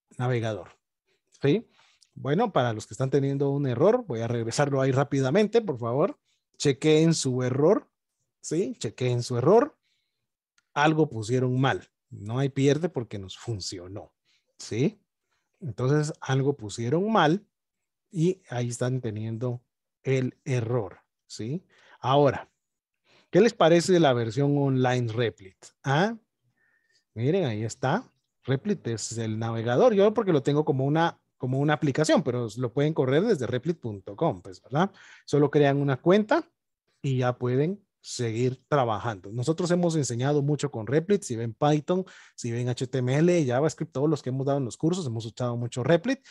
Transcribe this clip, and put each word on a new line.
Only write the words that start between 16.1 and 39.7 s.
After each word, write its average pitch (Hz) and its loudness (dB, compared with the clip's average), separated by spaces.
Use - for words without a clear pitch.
algo 135 0
pusieron 120 -4
mal 185 2
y 180 0
ahí 123 -4
están 123 -4
teniendo 113 -6
el 131 -2
error, 120 -4
¿sí? 127 -10
Ahora, 135 4
¿qué 170 4
les 226 6
parece 170 4
la 151 6
versión 123 0
online 127 0
Replit? 107 -4
¿Ah? 185 0
Miren, 151 0
ahí 110 -4
está. 139 -4
Replit 139 -4
es 110 -6
el 110 -4
navegador. 117 2
Yo 202 4
porque 196 0
lo 135 2
tengo 147 0
como 135 0
una, 160 0
como 131 -4
una 151 2
aplicación, 156 2
pero 123 -2
lo 127 -4
pueden 151 0
correr 143 2
desde 165 0
replit 127 -4
punto 101 -10
com, 117 -2
pues, 95 -18
¿verdad? 165 -2
Solo 143 2
crean 143 4
una 143 -2
cuenta 214 2
y 135 -2
ya 123 0
pueden 143 -2
seguir 123 -4
trabajando. 110 -2
Nosotros 160 -2